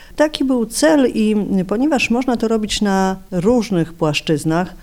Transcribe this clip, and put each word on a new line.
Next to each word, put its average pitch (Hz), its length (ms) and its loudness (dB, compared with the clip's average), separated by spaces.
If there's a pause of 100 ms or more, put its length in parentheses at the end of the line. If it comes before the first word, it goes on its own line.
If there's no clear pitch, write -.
(160)
Taki 302 280 0
był 254 220 0
cel 285 480 2
i 214 220 0 (320)
ponieważ 254 420 0
można 233 280 0
to 220 100 -2
robić 214 340 -2
na 190 340 2 (160)
różnych 185 600 0
płaszczyznach, 160 880 -2